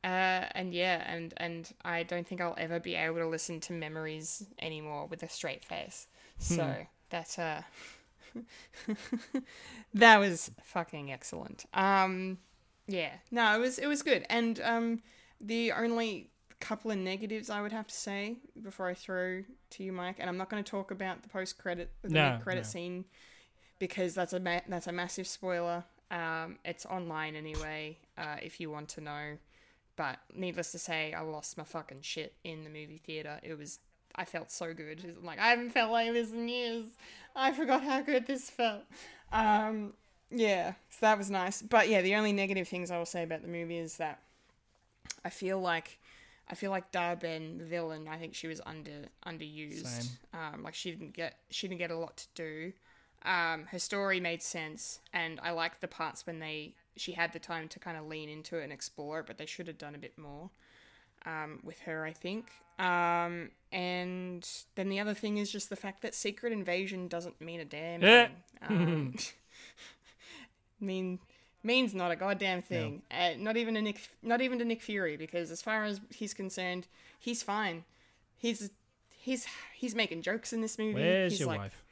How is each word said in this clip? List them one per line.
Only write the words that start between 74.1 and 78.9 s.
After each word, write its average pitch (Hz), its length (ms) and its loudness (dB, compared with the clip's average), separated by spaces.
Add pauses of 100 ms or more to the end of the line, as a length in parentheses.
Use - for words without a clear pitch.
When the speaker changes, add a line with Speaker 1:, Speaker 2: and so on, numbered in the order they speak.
Speaker 1:
not 233 200 4
even 254 180 2
to 233 60 0
Nick 226 160 0
Fury, 185 360 -2
because 160 340 -4
as 170 100 -8
far 220 220 0
as 202 260 -2
he's - 240 -6
concerned, 185 540 -4 (320)
he's 240 240 -2
fine. 196 400 0 (540)
He's, 220 320 0 (400)